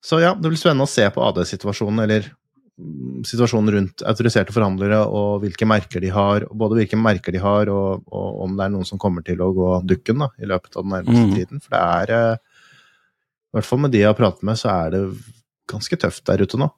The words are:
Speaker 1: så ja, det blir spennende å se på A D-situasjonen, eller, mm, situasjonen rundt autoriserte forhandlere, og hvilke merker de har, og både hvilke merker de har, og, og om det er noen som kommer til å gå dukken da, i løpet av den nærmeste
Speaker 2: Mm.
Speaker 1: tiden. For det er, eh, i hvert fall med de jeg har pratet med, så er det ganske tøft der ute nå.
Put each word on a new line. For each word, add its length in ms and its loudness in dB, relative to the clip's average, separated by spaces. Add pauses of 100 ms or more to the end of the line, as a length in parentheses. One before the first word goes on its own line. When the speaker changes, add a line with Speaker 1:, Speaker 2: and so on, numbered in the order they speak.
Speaker 1:
så 180 0
ja, 140 6
det 140 -2
blir 100 0
spennende 280 4
å 20 -6
se 220 2
på 140 -4
A 100 2
D-situasjonen, 680 -2
eller, 240 0 (500)
mm, 480 -12
situasjonen 460 2
rundt 340 -2
autoriserte 480 0
forhandlere, 480 2
og 400 -2
hvilke 240 -2
merker 320 0
de 100 -2
har, 380 2
og 80 -16
både 240 0
hvilke 160 0
merker 400 2
de 80 -2
har, 240 2
og, 400 -2
og 380 -8
om 100 -6
det 100 -2
er 60 -2
noen 160 -4
som 140 -10
kommer 240 -2
til 180 -4
å 100 2
gå 160 2 (160)
dukken 380 0
da, 60 -2 (100)
i 80 -10
løpet 300 -6
av 60 -6
den 120 -4
nærmeste 320 4
Speaker 2:
Mm. 80 2
Speaker 1:
tiden. 260 -6
For 140 -20
det 80 4
er, 320 0
eh, 200 2
i 1200 -16
hvert 80 -2
fall 140 -2
med 120 0
de 80 4
jeg 80 6
har 80 4
pratet 280 0
med, 120 -2
så 160 -4
er 200 0
det 260 -4 (520)
ganske 280 -6
tøft 280 -4
der 180 2
ute 140 -4
nå. 200 0